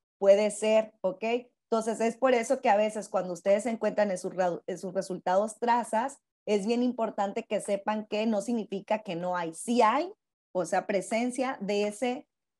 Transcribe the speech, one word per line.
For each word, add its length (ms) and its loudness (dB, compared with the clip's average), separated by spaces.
Puede 340 6
ser, 500 2
¿ok? 220 -4
Entonces, 320 0
es 160 0
por 160 4
eso 260 0
que 100 2
a 60 6
veces 320 0
cuando 240 -4
ustedes 340 2
encuentran 460 0
en 60 -2
sus 180 -8
ra-, 320 0
en 100 -6
sus 160 -10
resultados 680 0
trazas, 600 0
es 200 0
bien 180 0
importante 600 -2
que 180 -4
sepan 460 -4
que 180 -2
no 160 2
significa 580 -4
que 160 -8
no 220 -4
hay. 160 -4
Sí 280 0
hay, 300 2
o 100 0
sea, 200 -2
presencia 760 -2
de 260 0
ese 400 -4